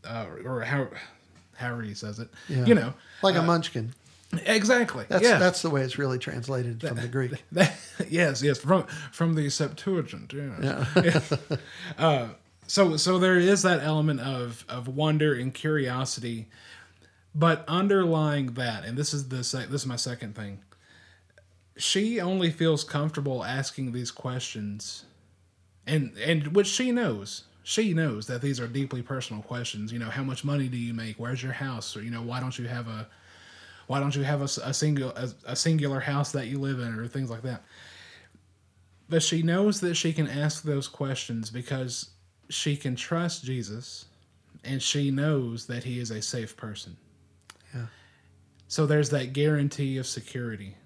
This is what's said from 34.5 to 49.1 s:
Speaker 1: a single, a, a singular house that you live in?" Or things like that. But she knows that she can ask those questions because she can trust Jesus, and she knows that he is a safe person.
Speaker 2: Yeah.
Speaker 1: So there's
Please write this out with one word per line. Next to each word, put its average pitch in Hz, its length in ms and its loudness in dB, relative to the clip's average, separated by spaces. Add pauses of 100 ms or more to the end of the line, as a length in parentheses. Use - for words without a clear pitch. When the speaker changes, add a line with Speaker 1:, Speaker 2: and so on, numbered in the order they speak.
Speaker 1:
a - 160 -4
single, 139 380 0
a, 127 180 -6 (160)
a 123 100 -6
singular 143 460 2
house 143 320 0
that 131 140 -4
you 139 120 -4
live 135 200 -2
in?" 117 160 -4
Or 117 120 -6
things 131 220 -6
like 113 140 -8
that. 123 200 -6 (1400)
But 165 160 4
she 165 180 2
knows 196 400 4
that 170 140 0
she 165 160 2
can 151 160 0
ask 147 360 -2
those 143 240 -2
questions 123 600 -4
because 123 600 -6 (400)
she - 260 -2
can 131 220 -4
trust 170 480 -2
Jesus, 117 600 -8 (600)
and 131 160 -4
she 143 300 0
knows 135 560 0
that 120 180 -6
he 123 140 -4
is 113 120 -6
a 107 100 -6
safe 113 360 -6
person. 104 400 -12 (760)
Speaker 2:
Yeah. 120 120 -6 (840)
Speaker 1:
So 156 180 2
there's 147 260 4